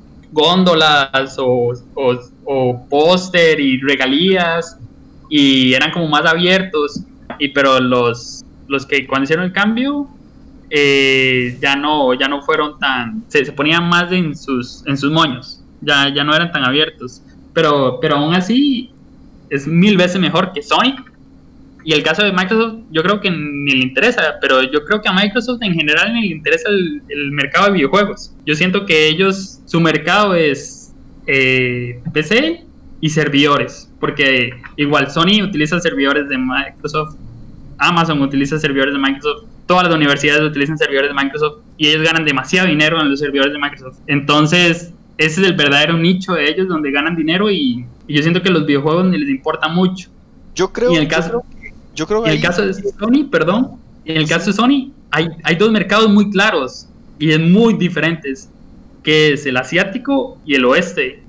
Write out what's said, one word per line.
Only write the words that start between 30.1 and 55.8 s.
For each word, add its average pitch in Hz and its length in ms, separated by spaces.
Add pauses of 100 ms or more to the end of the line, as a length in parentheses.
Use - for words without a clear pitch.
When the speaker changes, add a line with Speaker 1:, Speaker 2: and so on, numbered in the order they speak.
Speaker 1:
es, 151 580 (360)
eh, 127 760 (100)
P 156 120
C 294 420 (360)
y 160 100
servidores, 143 760 (120)
porque 135 500 (280)
igual 143 340
Sony 190 320
utiliza 151 360
servidores 139 480
de 135 120
Microsoft, 139 800 (600)
Amazon 160 460
utiliza 139 340
servidores 139 380
de 139 40
Microsoft, 139 440 (240)
todas 180 160
las 170 100
universidades 147 480
utilizan 151 380
servidores 143 300
de 139 140
Microsoft, 147 340 (200)
y 147 100
ellos 156 140
ganan 160 240
demasiado 147 420
dinero 156 320
en 147 120
los 139 80
servidores 143 340
de 147 60
Microsoft. 143 380 (100)
Entonces, 156 840 (280)
ese 156 220
es 196 60
el 170 80
verdadero 147 420
nicho 185 360
de 151 160
ellos 185 180
donde 151 240
ganan 151 240
dinero, 175 360
y, 127 340 (220)
y 147 80
yo 147 80
siento 175 180
que 190 80
los 160 160
videojuegos 151 400
ni 180 140
les 143 100
importa 156 380
mucho. 185 420 (460)
Speaker 2:
Yo 185 180
creo, 233 180
Speaker 1:
Y 165 40
en 156 80
el 139 40
Speaker 2:
yo 160 80
Speaker 1:
caso, 170 140
Speaker 2:
creo - 120
que, - 320 (220)
yo 156 120
creo 214 180
Speaker 1:
en 156 60
el 151 60
Speaker 2:
ahí 156 40
Speaker 1:
caso 180 240
de 190 80
Sony, 208 580
perdón, 180 400 (320)
en 160 140
el 151 100
Speaker 2:
Sí. 160 60
Speaker 1:
caso 185 180
de - 20
Sony, 247 380 (200)
hay, 165 180 (140)
hay 160 120
dos 208 160
mercados 214 380